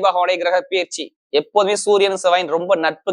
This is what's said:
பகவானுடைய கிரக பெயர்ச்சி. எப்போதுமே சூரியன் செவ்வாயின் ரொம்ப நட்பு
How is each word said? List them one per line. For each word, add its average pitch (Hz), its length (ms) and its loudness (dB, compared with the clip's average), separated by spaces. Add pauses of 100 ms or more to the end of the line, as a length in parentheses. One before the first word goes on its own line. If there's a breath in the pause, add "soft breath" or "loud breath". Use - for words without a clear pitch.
பகவானுடைய 180 360 0
கிரக 175 140 0 (160)
பெயர்ச்சி. 175 320 -4 (340)
எப்போதுமே 202 360 0 (100)
சூரியன் 196 400 2
செவ்வாயின் 175 320 0
ரொம்ப 180 160 -2 (120)
நட்பு 156 280 -4